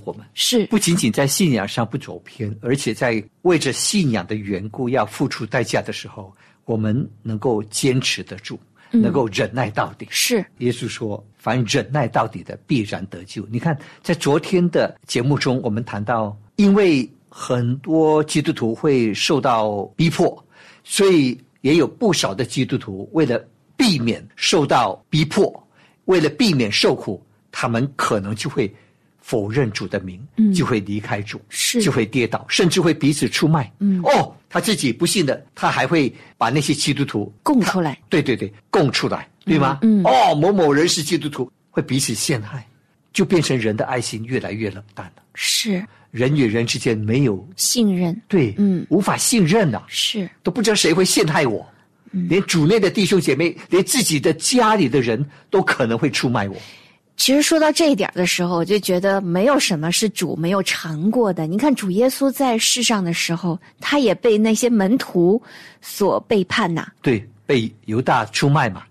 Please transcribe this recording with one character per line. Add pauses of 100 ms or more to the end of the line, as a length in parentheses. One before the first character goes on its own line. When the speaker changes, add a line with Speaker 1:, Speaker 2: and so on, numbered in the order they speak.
Speaker 1:
我
们。
Speaker 2:
是。
Speaker 1:
不
仅
仅
在
信
仰
上
不
走
偏，
而
且
在 (200)
为
着
信
仰
的
缘
故
要
付
出
代
价
的
时
候， (320)
我
们 (140)
能
够
坚
持
得
住， (320)
Speaker 2:
嗯。
Speaker 1:
能
够
忍
耐
到
底。
Speaker 2:
是。 (160)
Speaker 1:
耶
稣
说： (140)
“凡
忍
耐
到
底
的
必
然
得
救。”
你
看， (240)
在
昨
天
的
节
目
中，
我
们
谈
到， (220)
因
为 (220)
很
多
基
督
徒
会
受
到 (120)
逼
迫， (420)
所
以 (220)
也
有
不
少
的
基
督
徒
为
了 (380)
避
免 (100)
受
到 (140)
逼
迫， (380)
为
了
避
免
受
苦， (280)
他
们
可
能
就
会 (500)
否
认
主
的
名， (160)
Speaker 2:
嗯。
Speaker 1:
就
会
离
开
主，
Speaker 2:
是。
Speaker 1:
就
会
跌
倒，
甚
至
会
彼
此
出
卖。
Speaker 2:
嗯。
Speaker 1:
哦， (140)
他
自
己
不
信
的，
他
还
会 (240)
把
那
些
基
督
徒 (120)
Speaker 2:
供
出
来。 (120)
Speaker 1:
对，
对，
对， (160)
供
出
来， (160)
对
吗？
Speaker 2:
嗯，
嗯。
Speaker 1:
哦，
某
某
人
是
基
督
徒， (220)
会
彼
此
陷
害， (460)
就
变
成
人
的
爱
心
越
来
越
冷 (100)
淡
了。 (120)
Speaker 2:
是。 (240)
Speaker 1:
人
与
人
之
间
没
有
Speaker 2:
信
任。
Speaker 1:
对，
Speaker 2:
嗯。
Speaker 1:
无
法
信
任
啊。
Speaker 2:
是。 (140)
Speaker 1:
都
不
知
道
谁
会
陷
害
我。 (480)
Speaker 2:
嗯。
Speaker 1:
连
主
内
的
弟
兄
姐
妹， (140)
连
自
己
的
家
里
的
人 (280)
都
可
能
会
出
卖
我。 (640)
Speaker 2:
其
实
说
到
这
一
点
的
时
候，
我
就
觉
得
没
有
什
么
是
主
没
有
尝
过
的。
你
看
主
耶
稣
在
世
上
的
时
候， (200)
他
也
被
那
些
门
徒 (400)
所
背
叛
呐。 (160)
Speaker 1:
对， (160)
被 (160)
犹
大
出
卖
嘛，